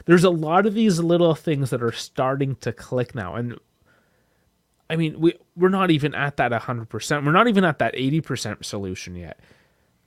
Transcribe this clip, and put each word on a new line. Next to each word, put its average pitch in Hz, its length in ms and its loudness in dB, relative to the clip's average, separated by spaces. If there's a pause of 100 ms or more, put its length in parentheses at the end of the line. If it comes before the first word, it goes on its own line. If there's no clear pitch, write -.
There's 170 180 6
a 190 60 6
lot 170 380 2
of 202 80 -2
these 214 240 2
little 170 340 4
things 139 380 -2
that 123 100 -4
are 117 100 0
starting 135 640 -4
to - 140 -6
click - 440 -6
now. 90 180 -8
And, 120 240 -8 (1300)
I 160 40 -2
mean, 160 240 -2
we, 170 140 4 (220)
we're 185 140 2
not 190 200 2
even 151 240 2
at 143 240 -4
that 123 160 0
hundred 113 340 -4
percent. 139 380 -4
We're 147 60 4
not 208 160 6
even 196 180 4
at 156 140 0
that 117 160 0
eighty 139 260 0
percent - 420 -8
solution 92 520 -8
yet. 85 240 -14 (680)